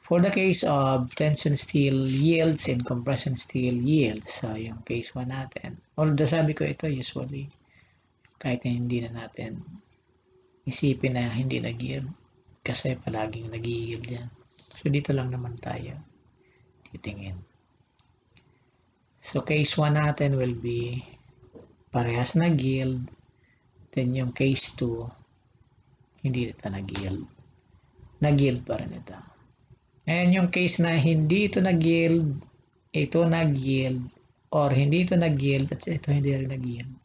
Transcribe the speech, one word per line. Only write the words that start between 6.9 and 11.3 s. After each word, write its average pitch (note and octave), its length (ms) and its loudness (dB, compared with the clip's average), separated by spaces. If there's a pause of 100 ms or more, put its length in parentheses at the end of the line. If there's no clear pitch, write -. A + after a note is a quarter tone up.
usually, C#3 640 -6 (880)
kahit B2 240 -4
hindi A#2+ 400 -2
na A#2 180 -12
natin - 380 -12 (1040)
isipin C3 480 0
na A#2+ 160 0